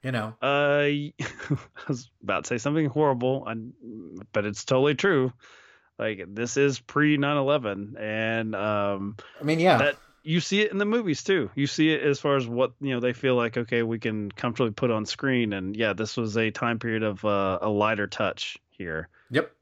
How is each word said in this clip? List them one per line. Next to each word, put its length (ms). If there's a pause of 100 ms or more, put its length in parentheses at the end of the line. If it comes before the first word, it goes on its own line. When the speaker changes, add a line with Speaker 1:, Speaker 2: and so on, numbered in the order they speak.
Speaker 1:
you 100
know. 300
Speaker 2:
Uh, 40 (360)
<laughs> 60
I 260 (720)
was 220 (140)
about 220
to 20
say 100
something 300
horrible, 580
and, 280 (600)
but 120
it's 200
totally 300
true. 360 (680)
Like, 280
this 300
is 220
pre 380
nine 200
eleven, 640
and, 560
um, 640 (220)
Speaker 1:
I 40
mean, 160
yeah. 180
Speaker 2:
that, 200 (240)
you 200
see 200
it 100
in 60
the 80
movies 380
too. 320
You 100
see 260
it 120
as 160
far 160
as 100
what, 360
you 120
know, 60
they 140
feel 220
like, 220
okay, 260
we 160
can 320
comfortably 420
put 180
on 140
screen. 480
And 220
yeah, 180
this 240
was 200
a 140
time 260
period 260
of, 200
uh, 380
a 80
lighter 360
touch 520 (120)
here. 380 (240)
Speaker 1:
Yep. 180 (120)